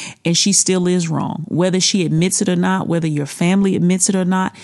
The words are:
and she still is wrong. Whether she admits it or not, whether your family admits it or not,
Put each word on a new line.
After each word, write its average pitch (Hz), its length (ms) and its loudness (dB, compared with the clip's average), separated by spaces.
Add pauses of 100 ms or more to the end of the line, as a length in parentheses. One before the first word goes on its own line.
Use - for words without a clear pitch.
(240)
and 165 120 0
she - 160 2
still 180 340 2
is 180 220 0
wrong. 151 400 -4
Whether 180 320 0
she 180 240 0
admits 165 380 0
it 196 60 0
or 180 80 0
not, 185 300 0
whether 165 220 0
your 143 180 -2
family 190 480 2
admits 180 340 2
it 196 60 0
or 185 100 0
not, 185 400 0